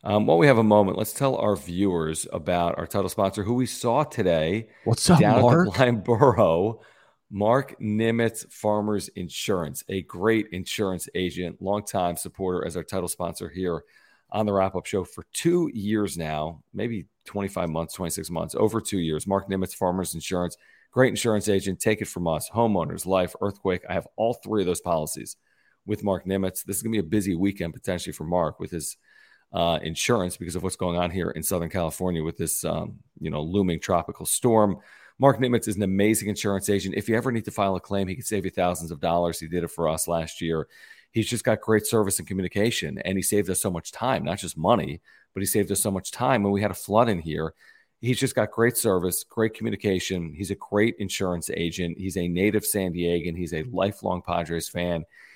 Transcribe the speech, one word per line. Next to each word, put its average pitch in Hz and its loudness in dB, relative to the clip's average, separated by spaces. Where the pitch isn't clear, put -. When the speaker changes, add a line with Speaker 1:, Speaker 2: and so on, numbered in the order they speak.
Speaker 1:
Um, 107 4
while 165 6
we 160 8
have 127 8
a 113 6
moment, 104 6
let's 110 -2
tell 135 0
our 104 2
viewers 85 0
about 87 0
our 85 -6
title 95 -2
sponsor, 98 0
who 113 0
we 123 0
saw 120 0
today 90 0
Speaker 2:
What's - 2
up, 160 8
Speaker 1:
down 110 8
Speaker 2:
Mark? 131 6
Speaker 1:
at 98 -2
the - -4
Blind 120 4
Burro, 110 4
Mark 113 2
Nimitz, 113 0
Farmers 104 0
Insurance, 87 -4
a 95 -4
great 107 0
insurance 92 -4
agent, 90 -4
longtime 95 -2
supporter 92 -4
as 87 -6
our 85 -6
title 87 -6
sponsor 87 -8
here 87 -4
on 107 -2
the 101 0
Wrap 95 2
Up 87 -4
Show 95 -2
for - -14
two 175 2
years 101 -2
now, 78 -4
maybe 104 -6
twenty-five 95 -4
months, 82 -4
twenty-six 85 -6
months, 82 -4
over 110 2
two - -4
years. 80 -2
Mark 98 0
Nimitz, 95 -4
Farmers 90 -2
Insurance, 87 -4
great 123 4
insurance 107 0
agent. 98 0
Take 110 0
it 107 -6
from 87 -6
us, 80 -2
homeowners, 90 -2
life, 92 0
earthquake. 95 -2
I 87 -4
have 87 -4
all 117 -2
three 104 -2
of 87 2
those 87 -2
policies 78 -4
with 107 -4
Mark 98 -2
Nimitz. 95 -2
This 98 -6
is - -6
gonna 113 -4
be 110 0
a 95 0
busy 95 0
weekend 90 -2
potentially 87 -6
for 78 -10
Mark 82 0
with 78 -10
his, 82 -8
uh, 85 2
insurance 90 0
because 85 -8
of 85 -4
what's 90 -4
going 87 -2
on 87 0
here 85 -2
in 82 -8
Southern 85 -2
California 87 -2
with 80 -6
this, - -4
um, 82 -6
you 82 -6
know, 78 -4
looming 90 0
tropical - -2
storm. 107 4
Mark 131 6
Nimitz 120 2
is 98 -2
an 104 0
amazing 101 2
insurance 101 -2
agent. 98 0
If 104 -4
you 113 2
ever 123 0
need 117 -2
to 104 -8
file 98 0
a 87 -4
claim, 98 -2
he 92 -6
can - -12
save 98 -2
you 87 -2
thousands 87 -2
of 80 -10
dollars. 85 0
He 80 -10
did 87 -2
it 82 -4
for 85 0
us 80 -2
last 82 -4
year. 80 -2
He's 113 -2
just 117 -4
got 110 2
great 107 2
service 104 2
and 82 -8
communication, 95 -2
and 95 -2
he 90 -2
saved 98 0
us 90 -2
so 101 -2
much 85 -8
time, 113 -2
not 85 -4
just 85 -10
money, 82 2
but 95 -6
he 98 -2
saved 101 2
us 98 0
so 107 0
much 95 -4
time 123 2
when 101 2
we 101 2
had 101 0
a 92 -6
flood 113 2
in 92 0
here. 80 -4
He's 120 0
just 131 -2
got 107 2
great 117 2
service, 92 2
great 110 -2
communication. 95 -2
He's 85 -6
a 101 -2
great 107 2
insurance 90 -2
agent. 85 -4
He's 92 -6
a 87 -2
native 98 2
San 92 -2
Diegan. 87 -2
He's 85 -6
a 80 -4
lifelong 95 -2
Padres 85 -4
fan. 87 -2